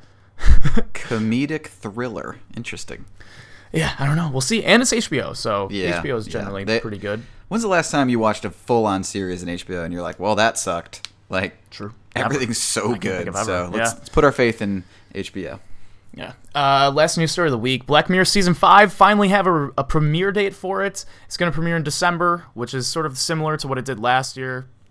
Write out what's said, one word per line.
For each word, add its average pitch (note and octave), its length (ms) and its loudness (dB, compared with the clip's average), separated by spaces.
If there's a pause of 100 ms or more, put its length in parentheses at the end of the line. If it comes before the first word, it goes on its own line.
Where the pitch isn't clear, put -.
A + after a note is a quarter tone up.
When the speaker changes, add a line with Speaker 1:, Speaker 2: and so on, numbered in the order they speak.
(180)
Speaker 1:
<laughs> - 200 -20 (560)
Speaker 2:
Comedic B2+ 720 -4
thriller. A2 720 -10 (180)
Interesting. - 500 -12 (680)
Speaker 1:
Yeah, D#3 260 -2
I - 80 -2
don't C#3+ 120 2
know. E3 140 -2
We'll C3 100 -2
see. A3 220 -2
And A3 180 4
it's C4 120 0
H A#3 160 -2
B C#3 120 -2
O, D2+ 120 -8
so G2+ 380 -4
Speaker 2:
Yeah, F2+ 260 -4
Speaker 1:
H E2 60 -6
B C#3+ 80 -6
O A#2+ 60 -4
is G#2+ 100 -8
Speaker 2:
yeah. - 60 -14
Speaker 1:
generally G2 300 -8
Speaker 2:
They A2 160 -2
Speaker 1:
pretty G#2 180 -10
good. G2+ 260 -6 (240)
Speaker 2:
When's A3+ 160 -4
the G#3+ 60 -4
last E3+ 220 0
time C#3 180 0
you A#2+ 100 0
watched A2 260 0
a G#2 40 -6
full-on G#2 540 -2
series F#2 400 -6
in F2 60 -8
H F2 180 -8
B F2+ 80 -8
O E2+ 80 -6
and E2+ 100 -8
you're F2 80 -8
like, F2 180 -10
"Well, G2+ 160 0
that A2 220 2
sucked"? - 500 -8 (220)
Like, F#2+ 400 -6
Speaker 1:
True. G2+ 240 -14 (220)
Never. C3 100 -2
Speaker 2:
everything's A#2 340 -2
so - 220 -4
Speaker 1:
I G#2 80 -2
can't A2 120 -4
Speaker 2:
good. F#2 160 -4
Speaker 1:
think F2+ 120 -6
of F2+ 60 -8
ever. G2+ 100 -2
Speaker 2:
So F2+ 280 -4
let's, G#2 40 -4 (160)
Speaker 1:
Yeah. - 40 -14
Speaker 2:
let's - 120 -20
put D#3 140 2
our C#3+ 80 6
faith A#2+ 300 0
in G2 220 -6 (320)
H F#2+ 180 -10
B F2+ 140 -10
O. C2 120 -14 (560)
Speaker 1:
Yeah. - 180 -14 (200)
Uh, C#3 400 2
last D#3 240 2
news E3 140 0
story F3 160 0
of D3 40 0
the B2 60 -2
week. B2+ 300 -2
Black D3 220 2
Mirror F#3 160 2
season F3+ 280 2
five F#3+ 400 6
finally G3+ 360 4
have F#3+ 180 2
a, D3+ 300 0
a C#3 60 -2
premiere D#3 480 0
date G3 220 -2
for F#3+ 300 -6
it. G3 220 -6 (200)
It's - 120 -12
gonna F3 140 0
premiere E3+ 240 -2
in E3 80 -2
December, F3 720 0
which A#2 220 -8
is B2+ 120 -4
sort D#3+ 200 -4
of C3 100 -8
similar D#3 400 -2
to C#3+ 100 -8
what C3 120 -4
it B2 60 -8
did C3 140 -8
last B2+ 380 0
year. C3 300 -8 (240)